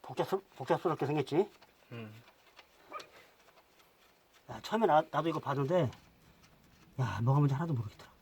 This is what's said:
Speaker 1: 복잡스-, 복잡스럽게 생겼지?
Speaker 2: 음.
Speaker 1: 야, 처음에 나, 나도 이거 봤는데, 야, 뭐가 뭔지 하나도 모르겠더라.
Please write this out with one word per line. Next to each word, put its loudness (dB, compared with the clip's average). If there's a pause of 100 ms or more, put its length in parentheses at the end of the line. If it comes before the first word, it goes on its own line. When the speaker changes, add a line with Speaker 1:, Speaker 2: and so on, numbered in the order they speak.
(180)
Speaker 1:
복잡스-, -2 (140)
복잡스럽게 0
생겼지? 0 (420)
Speaker 2:
음. -16 (2250)
Speaker 1:
야, -12
처음에 0
나, 8
나도 0
이거 -2
봤는데, 0 (1080)
야, -2
뭐가 2
뭔지 4
하나도 -2
모르겠더라. -8 (100)